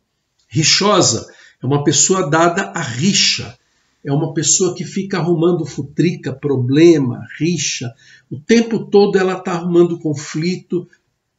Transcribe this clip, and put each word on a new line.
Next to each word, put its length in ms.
Rixosa 800
é 40
uma 180
pessoa 460
dada 440
à 80
rixa. 760
É 80
uma 200
pessoa 400
que 120
fica 320
arrumando 480
futrica, 640
problema, 920
rixa. 560
O 80
tempo 460
todo 320
ela 200
tá 140
arrumando 480
conflito 880